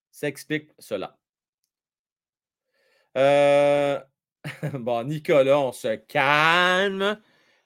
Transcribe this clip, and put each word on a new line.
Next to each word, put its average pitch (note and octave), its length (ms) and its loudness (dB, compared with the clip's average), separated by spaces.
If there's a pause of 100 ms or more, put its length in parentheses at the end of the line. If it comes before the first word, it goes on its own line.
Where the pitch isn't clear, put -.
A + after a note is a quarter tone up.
Ça - 180 -10
explique D3+ 520 -10
cela. - 400 -12 (2000)
Euh, C#3+ 840 2 (440)
<laughs> D3 340 -10
Bon, A#2 240 -4
Nicolas, D3 560 2
on B2+ 120 -2
se A2+ 240 -6
calme. F3+ 1200 0 (460)